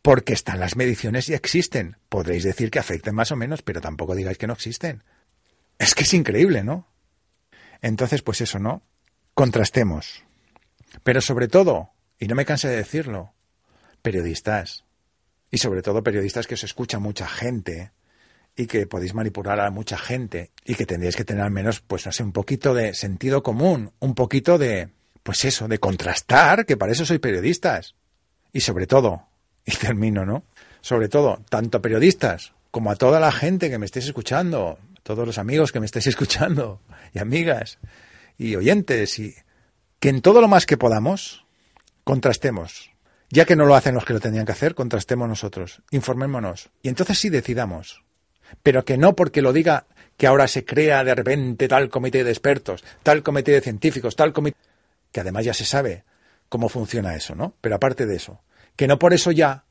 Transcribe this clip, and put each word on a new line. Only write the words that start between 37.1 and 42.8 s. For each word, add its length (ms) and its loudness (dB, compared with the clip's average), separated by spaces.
y 60 -8
amigas, 600 -2
y 180 -4
oyentes, 600 2
y 160 -10
que 80 4
en 140 2
todo 180 10
lo 80 8
más 180 6
que 100 2
podamos, 720 0
contrastemos. 840 -2